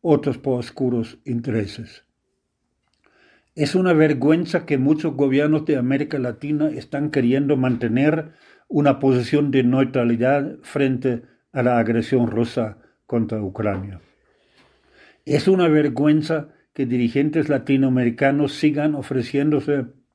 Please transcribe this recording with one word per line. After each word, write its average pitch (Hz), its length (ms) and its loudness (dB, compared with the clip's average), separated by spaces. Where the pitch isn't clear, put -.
otros 147 380 0
por 127 200 -2
oscuros 120 640 -4
intereses. 117 800 -6
Es 151 220 -2
una 185 180 4
vergüenza 151 720 2
que 143 120 -2
muchos 151 380 0
gobiernos 147 500 2
de 147 120 0
América 139 420 -2
Latina 147 500 -4
están 143 420 -6
queriendo 135 460 2
mantener 127 760 0
una 143 320 2
posición 135 520 2
de 131 120 2
neutralidad 127 1000 0
frente 131 640 -2
a 131 100 -4
la 123 160 2
agresión 117 500 0
rusa 113 500 -4
contra 110 360 -4
Ucrania. 98 580 -6
Es 147 220 0
una 185 200 4
vergüenza 151 800 2
que 135 120 -4
dirigentes 139 640 0
latinoamericanos 135 1040 0
sigan 151 420 0
ofreciéndose 139 920 -2